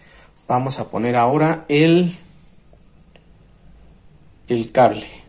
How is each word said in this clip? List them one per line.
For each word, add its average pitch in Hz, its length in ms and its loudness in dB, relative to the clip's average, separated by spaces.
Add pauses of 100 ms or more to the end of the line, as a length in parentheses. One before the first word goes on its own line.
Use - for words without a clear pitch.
(460)
Vamos 127 340 -2
a 110 100 -10
poner 120 260 -4
ahora 151 540 0
el, 165 480 2 (2250)
el 113 240 -4
cable 113 340 2 (220)